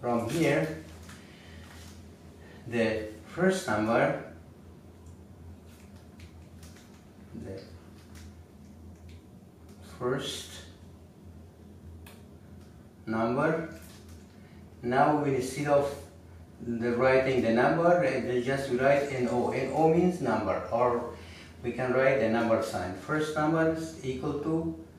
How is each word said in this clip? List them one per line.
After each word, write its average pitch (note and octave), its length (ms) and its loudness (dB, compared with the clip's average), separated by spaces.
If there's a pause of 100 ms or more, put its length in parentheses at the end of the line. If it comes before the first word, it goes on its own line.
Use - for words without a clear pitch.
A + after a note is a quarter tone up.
From A#2+ 280 0
here, D#3 560 0 (1800)
the A2 380 0 (200)
first F#3+ 400 0
number, A2 680 0 (3000)
the - 160 -12 (2500)
first - 520 -4 (2500)
number, B2 640 0 (1120)
now C#3+ 420 4
we, C3+ 120 2
instead C#3+ 320 -4
of C#3+ 260 4 (720)
the A#2 300 -2
writing C3 440 4
the A2+ 120 4
number, E3 520 4
uh, C3 240 2
we B2 140 0
just C3+ 300 -2
write A2+ 380 4
N B2 200 0
O. A#2+ 220 0
N - 200 -2
O D#3+ 220 6
means F3+ 260 4
number, G#2+ 500 0
or A#2+ 440 0 (480)
we A#2+ 100 -4
can B2+ 220 -2
write C3 260 6
the A2+ 80 2
number A2+ 340 4
sign. F#2 320 -4
First D3+ 400 -2
number D#3+ 380 2
is D#3+ 320 -6
equal C#3 360 -4
to D#3+ 440 -2 (140)